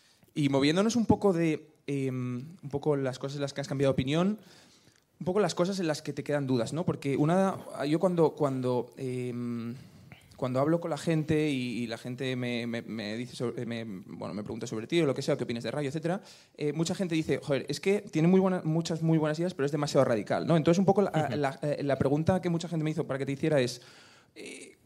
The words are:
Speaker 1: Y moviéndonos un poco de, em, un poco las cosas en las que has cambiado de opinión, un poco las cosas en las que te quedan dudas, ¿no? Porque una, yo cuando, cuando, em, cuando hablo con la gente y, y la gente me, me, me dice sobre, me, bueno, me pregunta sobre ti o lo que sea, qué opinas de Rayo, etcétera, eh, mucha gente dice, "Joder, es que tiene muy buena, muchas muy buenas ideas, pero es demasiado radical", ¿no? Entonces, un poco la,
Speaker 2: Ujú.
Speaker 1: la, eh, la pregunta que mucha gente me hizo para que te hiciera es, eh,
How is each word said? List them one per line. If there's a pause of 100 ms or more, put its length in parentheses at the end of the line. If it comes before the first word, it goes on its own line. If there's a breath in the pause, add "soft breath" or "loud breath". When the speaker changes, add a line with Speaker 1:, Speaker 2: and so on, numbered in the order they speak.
(340 soft breath)
Speaker 1:
Y
moviéndonos
un
poco
de, (220)
em,
un
poco
las
cosas
en
las
que
has
cambiado
de
opinión, (800 loud breath)
un
poco
las
cosas
en
las
que
te
quedan
dudas,
¿no?
Porque
una, (320)
yo
cuando,
cuando,
em, (640 loud breath)
cuando
hablo
con
la
gente
y,
y
la
gente
me,
me,
me
dice
sobre,
me,
bueno,
me
pregunta
sobre
ti
o
lo
que
sea,
qué
opinas
de
Rayo,
etcétera, (340 loud breath)
eh,
mucha
gente
dice,
"Joder,
es
que
tiene
muy
buena,
muchas
muy
buenas
ideas,
pero
es
demasiado
radical",
¿no?
Entonces,
un
poco
la,
Speaker 2:
Ujú.
Speaker 1:
la,
eh,
la
pregunta
que
mucha
gente
me
hizo
para
que
te
hiciera
es, (520 loud breath)
eh,